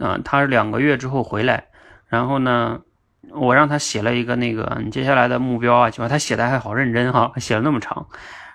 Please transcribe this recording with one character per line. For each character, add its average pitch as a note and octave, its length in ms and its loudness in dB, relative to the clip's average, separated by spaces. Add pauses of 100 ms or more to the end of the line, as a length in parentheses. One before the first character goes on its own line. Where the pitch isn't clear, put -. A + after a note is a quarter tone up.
啊， F#2+ 240 -2
他 C#3 200 2
两 A2+ 280 2
个 A2+ 80 -2
月 C#3+ 180 2
之 C3 80 -8
后 C3 160 -2
回 G#2+ 220 -2
来， A#2 240 0 (400)
然 A#2+ 180 0
后 C3+ 140 0
呢， A#2+ 420 0 (480)
我 B2+ 240 2
让 D3 140 6
他 D3 100 -2
写 G#2+ 240 -4
了 A#2+ 140 0
一 A#2+ 80 -2
个 A#2+ 100 -4
那 A#2+ 180 -2
个 A2 320 -4
你 G#2 60 -6
接 C3 140 -4
下 C#3 100 2
来 B2 140 4
的 B2 100 0
目 B2 220 -2
标 A#2+ 160 4
啊， A#2+ 140 4
就 A#2 180 -6
他 C#3+ 100 0
写 B2+ 160 -2
的 A#2 140 0
还 C3 100 0
好 A2+ 160 -6
认 B2+ 180 0
真 B2 200 2
哈， A#2+ 240 2
写 A#2+ 180 -2
了 G#2+ 60 2
那 C#3+ 100 2
么 C3+ 80 2
长， - 300 -8 (460)